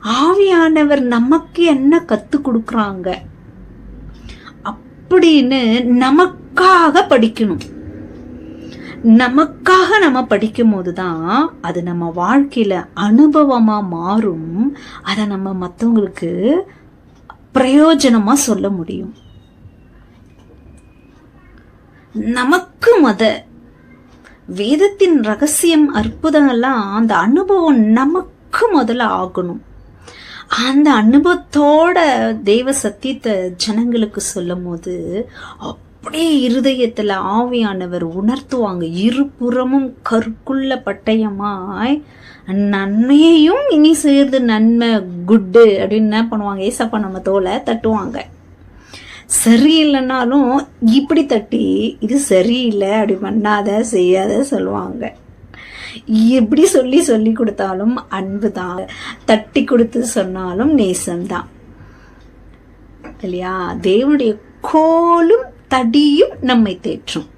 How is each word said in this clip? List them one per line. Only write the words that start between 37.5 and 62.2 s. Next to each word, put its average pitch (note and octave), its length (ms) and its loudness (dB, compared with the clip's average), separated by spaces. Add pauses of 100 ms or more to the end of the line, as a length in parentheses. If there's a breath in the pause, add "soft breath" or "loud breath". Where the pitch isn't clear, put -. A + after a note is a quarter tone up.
உணர்த்துவாங்க. A3+ 600 -4
"இருபுறமும் B3 1160 -2 (120)
கருக்குள்ள B3+ 720 -4
பட்டயமாய் G3+ 1200 -4 (420 loud breath)
நன்மையையும் C4 1200 2
இனி D#4 240 4
சேர்ந்து C#4 480 2
நன்மை, A3+ 600 2 (240)
குட்டு" G#3+ 400 6
அப்படின்னு G3 240 2
என்ன A3 420 0
பண்ணுவாங்க? G3+ 280 -6
ஏசப்பா A3 400 -4
நம்ம F#3+ 200 -6
தோலை F#3+ 340 0
தட்டுவாங்க. A3 680 -4 (1200 loud breath)
சரியில்லைனாலும் C4 1200 2 (180)
இப்படி C#4 400 2
தட்டி, G#3+ 720 -2
"இது A#3+ 200 -2
சரியில்லை, G#3 720 0
அப்படி G#3+ 220 0
பண்ணாத, G#3 680 -2
செய்யாத" G3+ 640 0
சொல்லுவாங்க. F#3+ 720 -6 (1120 loud breath)
எப்படி B3+ 380 4
சொல்லி, C4+ 360 2
சொல்லி A3 300 0
கொடுத்தாலும் G#3 800 -4
அன்பு G3 420 -6
தான். F3+ 360 -8 (380 loud breath)
தட்டி A3 380 0
கொடுத்து A#3+ 420 0
சொன்னாலும் F#3 720 -2
நேசம்தான். F3+ 680 -4 (1800 soft breath)